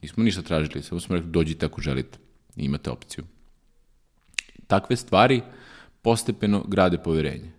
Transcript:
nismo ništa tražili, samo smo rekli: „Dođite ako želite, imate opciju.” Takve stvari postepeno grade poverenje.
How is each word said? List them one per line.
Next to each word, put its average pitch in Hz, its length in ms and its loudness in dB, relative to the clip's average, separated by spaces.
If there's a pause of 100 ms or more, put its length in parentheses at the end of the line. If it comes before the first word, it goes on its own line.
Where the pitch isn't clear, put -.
nismo 110 220 -2
ništa 95 180 0
tražili, 76 400 -4
samo 87 180 -8
smo 90 160 -4
rekli: 82 140 -4
„Dođite 80 360 0
ako - 140 -8
želite, 67 380 -6 (380)
imate 71 340 -4
opciju.” - 340 -14 (1400)
Takve 104 300 0
stvari 120 440 4 (640)
postepeno 107 640 0
grade 92 300 4
poverenje. 80 600 -2